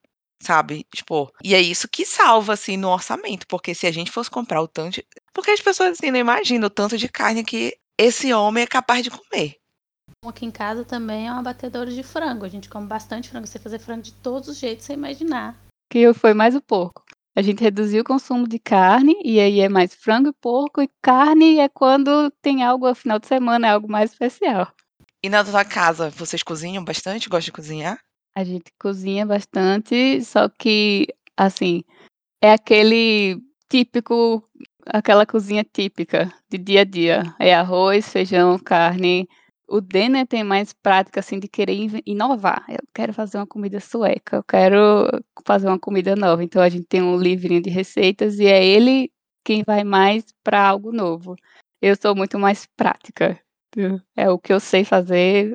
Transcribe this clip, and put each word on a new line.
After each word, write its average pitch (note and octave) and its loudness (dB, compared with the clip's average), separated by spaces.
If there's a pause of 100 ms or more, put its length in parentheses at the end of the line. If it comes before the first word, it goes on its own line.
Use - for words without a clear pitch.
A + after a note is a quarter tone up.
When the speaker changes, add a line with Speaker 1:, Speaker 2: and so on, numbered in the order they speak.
(420)
Speaker 1:
sabe? D3+ -2
Tipo, D3 -8 (120)
e F#3+ 2
é F#3 6
isso F3 -2
que - -8
salva, A3 2
assim, G3+ -8
no F#3+ -6
orçamento, F#3 -6
porque F3+ -8
se F3 -8
a E3+ 0
gente E3 -8
fosse A#3 -10
comprar F#3 -6
o E3 -4
tanto E3 -12
de... - -14 (260)
Porque G4 -4
as G#4 0
pessoas, F#4 0
assim, D#4 -6
não B3+ 0
imaginam A#3+ -2
o G3+ -4
tanto G#3 -4
de B3 -6
carne A3+ -4
que A#3 -8 (200)
esse B3 0
homem A3 0
é - -4
capaz B3 -2
de B3 -10
comer. - -8 (720)
Speaker 2:
Aqui A#3 -14
em A#3 -10
casa A3 -8
também A3+ -10
é A#3+ -10
um B3 -10
abatedor B3 -10
de B3 -12
frango. C4 -8
A F#3 -14
gente G3 -16
come G#3 -14
bastante G#3+ -12
frango. A3+ -16
Você G3+ -18
fazer A3+ -14
frango A3+ -14
de - -20
todos B3+ -10
os D4 -16
jeitos, A3+ -10
você C#4+ -14
imaginar. C#4 -10 (320)
Speaker 3:
Que A#3 6
foi A3 4
mais A3+ 2
o C#4+ -4
porco. F3+ -6 (320)
A G3 0
gente G3+ -2
reduziu G#3+ 0
o - -8
consumo B3+ -2
de A3+ -8
carne, A3+ 4
e A3 2
aí G3+ 4
é G3 2
mais F#3 2
frango B3 0
e - -6
porco, C4+ -4
e C4+ -2 (100)
carne D#4 6
é C#4 4
quando C#4 2 (100)
tem C4+ 0
algo, B3+ 0
final G#3+ -4
de - -16
semana, A#3 0
é - 4
algo G#3 0
mais G#3+ -2
especial. A#3+ -4 (500)
Speaker 1:
E F#3+ -8
na G#3 2
tua G3+ 0
casa, E3+ 0
vocês E3 -10
cozinham E3+ -10
bastante? F#3 -8
Gostam E3+ -2
de E3 -12
cozinhar? D#3 -10 (360)
Speaker 3:
A G3 -4
gente F3+ -10
cozinha G3 -6
bastante, G#3+ 0
só G#3+ 2
que, G#3 0 (300)
assim, F#3 0 (580)
é G#3+ 8
aquele A3 4 (280)
típico, A#3 0 (420)
aquela G#3 4
cozinha G#3 -2
típica - -4 (180)
de - -8
dia G3 2
a G3+ 4
dia. E3+ 0
É F3+ 4
arroz, F#3 2
feijão, F#3 2
carne. F3+ 0 (420)
O G#3 0
Denner A#3 0
tem A3+ -4
mais G3+ -2
prática, G3 0
assim, G3 -10
de G3 -10
querer F#3+ -4
inve-, G#3+ -6
inovar. G#3 -2
"Eu - -12 (160)
quero A3 -6
fazer G#3 -10
uma G3+ -8
comida G3+ -10
sueca, - -4
eu G3+ -2
quero G3+ 4 (340)
fazer G3 2
uma F#3 0
comida G3 -2
nova." F3 2
Então, F3+ 0
a F3+ 4
gente F3 -6
tem F#3 0
um F3+ 2
livrinho F3+ 0
de F#3 -6
receitas F#3+ -2
e G#3 4
é G3 6
ele B3 4 (320)
quem G#3+ -2
vai G#3 0
mais G3+ 2 (180)
pra G3+ 2
algo G3+ -2
novo. F3+ -6 (460)
Eu G3 2
sou G#3 0
muito G3 -4
mais G3+ 0 (100)
prática. - -2 (800)
É G3 2
o F3+ 0
que - -2
eu F#3+ 2
sei F#3+ 0
fazer, F#3+ 0